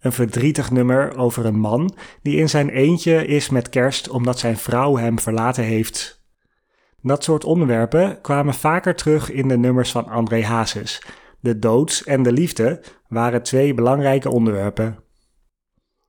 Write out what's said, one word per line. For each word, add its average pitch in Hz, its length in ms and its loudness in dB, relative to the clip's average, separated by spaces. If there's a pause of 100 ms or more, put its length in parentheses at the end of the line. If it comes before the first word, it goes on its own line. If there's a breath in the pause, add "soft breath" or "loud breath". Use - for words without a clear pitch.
een 131 120 -2
verdrietig 127 580 0
nummer 127 460 2
over 120 300 -2
een 107 120 0
man 120 380 0 (260 loud breath)
die 147 140 0
in 156 120 2
zijn 143 200 2
eentje 160 580 2
is 143 220 0
met 123 200 0
kerst 131 400 0
omdat 123 300 -2
zijn 117 180 -2
vrouw 127 400 0
hem 117 220 0
verlaten 113 460 -2
heeft. - 600 -4 (760)
Dat 139 240 -2
soort 151 200 0
onderwerpen 156 760 2
kwamen 143 340 0
vaker 170 400 0
terug 151 360 0
in 131 180 -2
de 127 80 2
nummers 127 340 2
van 117 180 -4
André 113 360 -2
Hazes. 110 580 -4 (380 loud breath)
De 117 180 -2
dood 117 480 2
en 135 160 2
de 123 100 4
liefde 147 500 0 (260 loud breath)
waren 120 340 -2
twee 135 320 2
belangrijke 135 560 2
onderwerpen. 110 680 0 (1120)